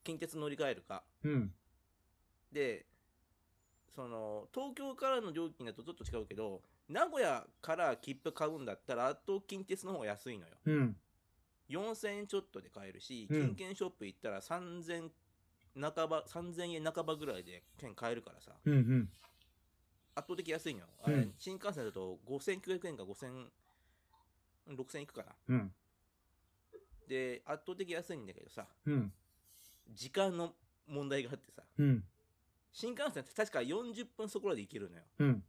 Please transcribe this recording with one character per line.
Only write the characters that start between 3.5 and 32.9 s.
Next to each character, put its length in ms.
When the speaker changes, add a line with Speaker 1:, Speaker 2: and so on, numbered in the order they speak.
Speaker 1:
そ 140
の、 460
東 200
京 220
か 140
ら 120
の 100
料 180
金 160
だ 80
と 100
ち 60
ょ 40
っ 20
と 80
違 180
う 40
け 80
ど、 300
名 180
古 140
屋 260
か 140
ら 220
切 260
符 80
買 160
う 120
ん 60
だ 80
っ 100
た 120
ら、 120
圧 200
倒 200
近 160
鉄 220
の 80
方 60
が 80
安 240
い 60
の 100
よ。 60
Speaker 2:
う 80
ん。 240
Speaker 1:
四 280
千 220
円 100
ち 80
ょ 40
っ 120
と 100
で 80
買 200
え 20
る 80
し、 300
Speaker 2:
う 80
ん。 120
Speaker 1:
近 60
県 200
シ 80
ョ 40
ッ 40
プ 140
行 100
っ 40
た 120
ら 100
三 420
千 280
半 300
ば、 180
三 260
千 200
円 100
半 220
ば 100
ぐ 100
ら 120
い 60
で 200
券 180
買 160
え 40
る 60
か 100
ら 100
さ。 120
Speaker 2:
う 40
ん 40
う 40
ん。 320
Speaker 1:
圧 100
倒 100
的 120
安 200
い 60
の 60
よ。 60
あ 60
れ、 60
Speaker 2:
う 60
ん。 180
Speaker 1:
新 160
幹 180
線 120
だ 60
と 320
五 160
千 220
九 100
百 160
円 80
か 80
五 120
千、 360
六 220
千 120
い 60
く 60
か 100
な。 120
Speaker 2:
う 60
ん。 180
Speaker 1:
で、 380
圧 200
倒 100
的 160
安 220
い 40
ん 80
だ 80
け 80
ど 80
さ。 180
Speaker 2:
う 80
ん。 180
Speaker 1:
時 180
間 260
の 160
問 220
題 140
が 100
あ 20
っ 20
て 140
さ。 120
Speaker 2:
う 60
ん。 200
Speaker 1:
新 200